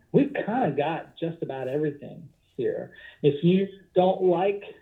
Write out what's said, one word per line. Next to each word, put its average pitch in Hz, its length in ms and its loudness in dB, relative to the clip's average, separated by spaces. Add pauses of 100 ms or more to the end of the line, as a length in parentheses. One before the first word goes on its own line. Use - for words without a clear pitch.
(120)
we've - 220 4
kinda 202 420 -2
got 147 420 -4
just 165 240 -8
about 135 260 -8
everything 151 600 -6 (300)
here. 110 340 -4 (300)
If 143 220 2
you 185 240 4 (280)
don't 185 280 2
like 185 400 2 (180)